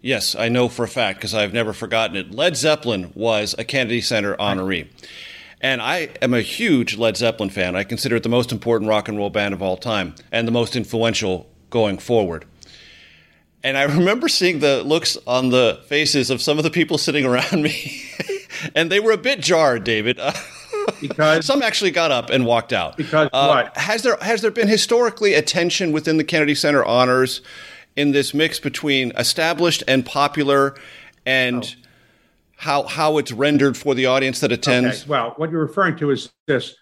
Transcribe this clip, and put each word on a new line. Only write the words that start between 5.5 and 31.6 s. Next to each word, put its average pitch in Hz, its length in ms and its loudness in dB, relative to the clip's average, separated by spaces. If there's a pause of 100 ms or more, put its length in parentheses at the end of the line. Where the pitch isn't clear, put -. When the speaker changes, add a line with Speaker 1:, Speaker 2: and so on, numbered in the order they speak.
Speaker 1:
And 131 200 -2
I 151 280 -4 (120)
am 123 120 2
a 120 80 2
huge 127 560 0
Led 110 200 0
Zeppelin 113 320 0
fan. 92 260 -2
I 101 80 -2
consider 117 320 -2
it 113 80 -2
the 113 60 -2
most 120 220 2
important 110 380 2
rock 104 180 2
and 104 100 -4
roll 101 120 -2
band 101 240 0
of 95 80 -6
all 92 160 0
time 98 380 -4 (160)
and 117 160 0
the 117 40 0
most 117 240 0
influential 110 760 -2 (200)
going 107 280 0
forward. 95 480 -2 (1160)
And 135 160 -2
I 139 60 2
remember 175 460 2
seeing 180 300 0
the 139 240 2
looks 160 340 0 (100)
on 127 220 2
the 123 380 4
faces 143 420 0
of 123 120 -2
some 151 160 0
of 151 60 0
the 156 60 0
people 165 280 0
sitting 143 280 0
around 127 360 0
me, - 420 -4 (340)
<laughs> - 360 -12
and 165 160 0
they 202 120 2
were 220 100 2
a 208 60 2
bit 240 240 -2
jarred, 139 420 2
David. 113 420 0
<laughs> 143 40 2 (720)
Speaker 2:
Because 156 440 2
Speaker 1:
some 277 160 2
actually 208 300 0
got 165 180 0
up 120 220 0
and 127 140 2
walked 117 280 2
out. 87 240 -2
Speaker 2:
Because 156 340 2
Speaker 1:
Uh, 139 160 2
Speaker 2:
what? 131 300 2
Speaker 1:
has 214 240 -2
there, 240 200 2
has 202 200 0
there 220 80 2
been 214 180 0
historically 214 680 2
a 151 60 6
tension 175 500 0
within 156 260 0
the 156 60 2
Kennedy 151 320 2
Center 143 280 2
honors 127 580 2 (540)
in 143 160 2
this 139 220 0
mix 160 260 0
between 135 560 -2
established 165 720 0
and 131 160 4
popular 139 720 2 (520)
and 127 360 0